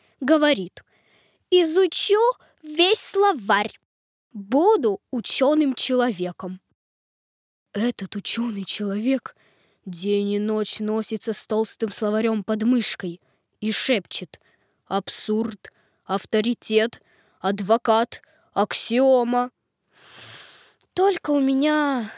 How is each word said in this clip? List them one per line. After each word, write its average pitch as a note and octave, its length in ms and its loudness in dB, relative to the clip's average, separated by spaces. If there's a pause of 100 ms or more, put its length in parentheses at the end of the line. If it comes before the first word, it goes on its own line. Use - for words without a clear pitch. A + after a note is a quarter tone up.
(200)
Говорит: C#4+ 640 0 (680)
«Изучу F4+ 680 4 (440)
весь E4+ 360 2
словарь. A3+ 800 0 (540)
Буду A#3+ 680 2 (120)
учёным C#4 640 2
человеком». F#3 840 -2 (1120)
Этот G#3+ 440 -6
учёный G#3 480 -4
человек G#3 720 -4 (500)
день G3+ 460 -2
и G#3 80 -2
ночь G#3+ 400 -2
носится G#3+ 540 -2
с - 120 0
толстым A3 460 -2
словарём G#3+ 520 -2
под A3 200 -4
мышкой A3 580 -2 (400)
и G#3+ 100 -4
шепчет: - 680 -4 (460)
«Абсурд, G#3+ 840 -4 (320)
авторитет, G#3+ 960 0 (380)
адвокат, A3 840 0 (300)
аксиома». B3 960 2 (1400)
Только F#4+ 380 0
у C#4+ 80 2
меня C4+ 800 0